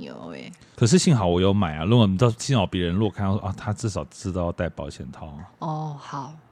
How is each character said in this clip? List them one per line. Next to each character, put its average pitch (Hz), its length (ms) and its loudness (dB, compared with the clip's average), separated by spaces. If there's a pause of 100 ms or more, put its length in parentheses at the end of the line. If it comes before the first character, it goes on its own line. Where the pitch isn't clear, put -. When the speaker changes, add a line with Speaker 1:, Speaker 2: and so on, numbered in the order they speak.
Speaker 1:
油 65 140 -14 (180)
欸。 69 200 -16 (220)
Speaker 2:
可 120 120 4
是 160 120 8
幸 170 180 4
好 95 120 2
我 87 120 4
有 98 140 4
买 85 220 0
啊， 80 80 -6
如 113 120 4
果 110 120 6
你 95 100 0
知 123 60 4
道， 117 140 4
幸 135 180 -2
好 92 100 2
别 90 160 -2
人 87 100 0
如 98 80 0
果 107 100 2
看 101 140 -6
到 95 140 0
说， 98 80 -8
啊， 95 100 -4
他 - 160 -6
至 110 160 -4
少 82 220 -6
知 - 220 -8
道 87 140 -2
要 85 60 -2
戴 85 160 -4
保 73 220 -12
险 - 220 -12
套 - 140 -14
啊。 73 120 -16 (220)
Speaker 1:
哦， 156 400 -8
好。 143 320 -12 (200)